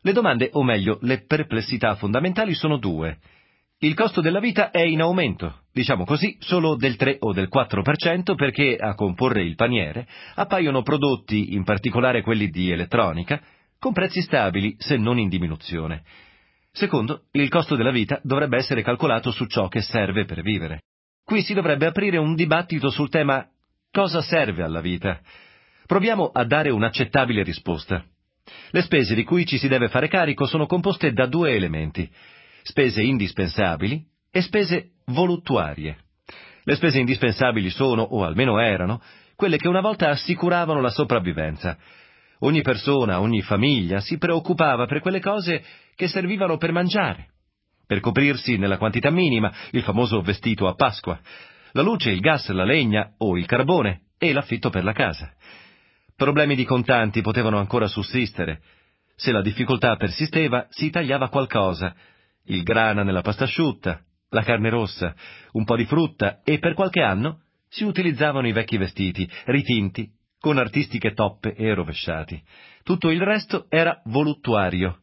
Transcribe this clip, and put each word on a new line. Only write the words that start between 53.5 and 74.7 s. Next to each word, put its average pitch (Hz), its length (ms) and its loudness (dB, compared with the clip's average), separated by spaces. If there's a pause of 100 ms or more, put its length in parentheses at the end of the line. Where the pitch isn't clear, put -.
e 165 140 0
l'affitto 131 380 -2
per 95 120 -2
la 101 100 0
casa. 82 400 -4 (840)
Problemi 147 400 2
di 127 80 0
contanti 117 560 2
potevano 110 380 0
ancora 107 280 0
sussistere. 101 760 -4 (540)
Se - 160 -2
la 107 120 2
difficoltà 113 540 0
persisteva, 123 760 -2
si 151 200 -4
tagliava 135 380 -2
qualcosa: 95 640 0 (520)
il 92 180 -4
grana 110 400 2
nella 92 180 0
pasta 107 220 0
asciutta, 131 560 -2 (300)
la 113 120 0
carne 113 280 0
rossa, 101 440 -2 (380)
un 110 120 0
po' 117 120 2
di 123 80 2
frutta 151 580 0
e 147 160 0
per 165 160 -2
qualche 185 280 0
anno 117 400 0 (260)
si - 160 -6
utilizzavano 151 640 0
i 113 40 0
vecchi 110 260 -2
vestiti, 92 500 -2 (160)
ritinti, 117 640 -2 (300)
con 151 180 2
artistiche 117 540 -2
toppe 104 420 -2
e 110 180 0
rovesciati. 80 720 -6 (400)
Tutto 175 280 0
il 165 100 2
resto 208 480 -2
era 165 380 2
voluttuario. 104 960 0